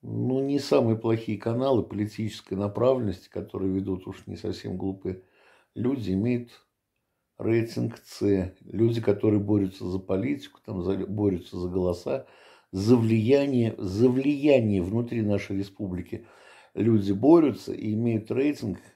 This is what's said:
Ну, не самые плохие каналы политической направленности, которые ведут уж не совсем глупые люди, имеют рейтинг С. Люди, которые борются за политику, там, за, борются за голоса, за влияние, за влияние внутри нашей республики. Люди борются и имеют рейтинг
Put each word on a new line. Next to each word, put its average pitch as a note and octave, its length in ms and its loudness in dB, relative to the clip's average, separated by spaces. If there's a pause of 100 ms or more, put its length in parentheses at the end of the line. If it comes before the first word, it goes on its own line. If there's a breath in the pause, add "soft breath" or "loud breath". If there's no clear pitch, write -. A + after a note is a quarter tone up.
Ну, A#2 360 -2
не C#3+ 160 0
самые B2 380 2
плохие A2 420 -2
каналы A#2+ 420 0
политической G#2 720 -6
направленности, G#2 720 0
которые F#2+ 460 -6
ведут F#2+ 320 -4
уж - 220 -14
не G2 80 -10
совсем G2 420 -8
глупые F#2+ 460 -6 (500 soft breath)
люди, A#2 380 -2
имеют A#2+ 400 0 (880)
рейтинг A#2 680 0
С. G2 560 0
Люди, A#2 400 0
которые G#2+ 380 2
борются G2+ 480 0
за F#2 100 -4
политику, G#2 680 -6
там, F#2+ 200 -6
за, F#2+ 140 -2 (100)
борются G2 500 -2
за F2+ 120 -6
голоса, F2+ 580 -2 (440 soft breath)
за G#2 240 4
влияние, A#2 800 2
за G#2 320 2
влияние C3+ 760 2
внутри A#2 380 -2
нашей G2+ 360 -2
республики. G2 720 -8 (480 loud breath)
Люди G#2 360 2
борются C3+ 600 4
и G#2+ 200 -6
имеют A2+ 360 -2
рейтинг B2 500 -2 (160)